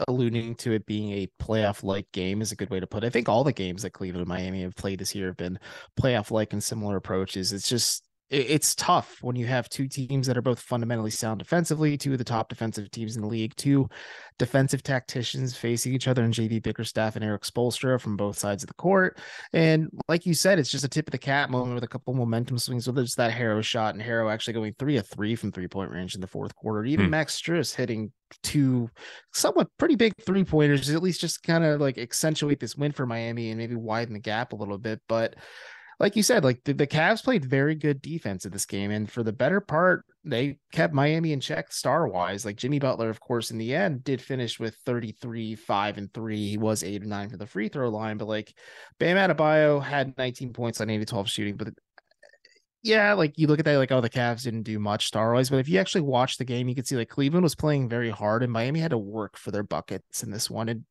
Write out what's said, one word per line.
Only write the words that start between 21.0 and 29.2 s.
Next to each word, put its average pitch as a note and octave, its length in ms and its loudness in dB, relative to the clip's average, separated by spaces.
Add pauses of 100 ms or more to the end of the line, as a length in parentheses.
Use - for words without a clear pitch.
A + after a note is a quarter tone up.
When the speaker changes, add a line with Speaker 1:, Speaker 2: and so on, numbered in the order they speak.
Speaker 1:
of - 40 -8
the C3 60 -4
cap C#3 320 0
moment B2+ 240 0
with A#2+ 100 -4
a A#2 40 -6
couple - 260 -6
momentum A#2+ 440 0
swings, A#2+ 280 -4
whether B2+ 160 0
it's A#2+ 140 -4
that A#2+ 160 2
Harrow A2 300 0
shot A2 320 0
and G2+ 80 -10
Harrow A#2 260 0
actually A2 260 -4
going G#2+ 240 -4
three C#3 180 2
of G#2 120 0
three G#2+ 260 -2
from G#2+ 160 -4
three-point F2+ 400 -6
range F2+ 240 -8
in F#2 60 -8
the F#2 60 -8
fourth G2+ 280 -8
quarter. G#2+ 300 -4
Even D#3 220 4
Speaker 2:
Hmm. E3+ 40 2
Speaker 1:
Max D#3 300 0
Strus E3 340 -2
hitting A2 380 -4 (300)
two B2+ 480 2 (420)